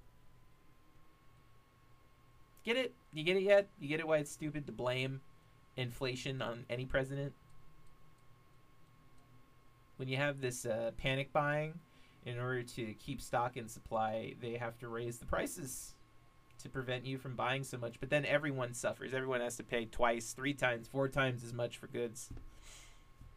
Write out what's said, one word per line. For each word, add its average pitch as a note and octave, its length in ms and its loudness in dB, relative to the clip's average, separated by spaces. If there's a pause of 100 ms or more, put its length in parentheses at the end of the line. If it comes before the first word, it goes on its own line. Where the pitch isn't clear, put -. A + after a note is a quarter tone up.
(2750)
Get A3+ 120 2
it? C4 180 0 (200)
You D3+ 100 -2
get F3+ 140 6
it F#3+ 60 4
yet? G3+ 260 8 (100)
You C#3+ 80 -6
get D#3 140 0
it D#3 60 -2
why D#3 100 8
it's D3 120 2
stupid D3+ 360 -4
to A#2+ 80 -8
blame B2+ 480 2 (560)
inflation B2+ 640 0
on A#2 280 -4
any B2 160 -2
president? C#3 480 0 (2500)
When C3 140 -4
you C3 80 2
have C#3 240 2
this, B2+ 240 0
uh, A2+ 320 2
panic C3+ 340 0
buying D3+ 480 2 (460)
in A#2+ 120 -6
order B2 260 0
to A2+ 320 -6
keep B2+ 260 -8
stock B2 340 0
in A2+ 140 -8
supply, A2+ 720 -2
they A#2+ 160 -4
have A#2 220 -4
to A#2+ 100 -8
raise A#2+ 280 -4
the - 80 -12
prices - 680 -4 (640)
to C#3 60 -12
prevent B2+ 380 -4
you C3+ 120 -2
from C3 200 -6
buying B2+ 260 2
so C3 140 -8
much. A#2 240 -6
But C3+ 80 -4
then D3 160 6
everyone C3+ 480 2
suffers. A#2 400 -2
Everyone C3 260 2
has A#2+ 160 0
to - 80 -8
pay A#2 220 2
twice, A#2+ 480 4
three C3+ 200 0
times, A#2+ 360 2
four C3+ 180 2
times C3 380 2
as A#2 80 -6
much A#2+ 240 -2
for B2 100 -12
goods. A#2+ 440 -4 (1040)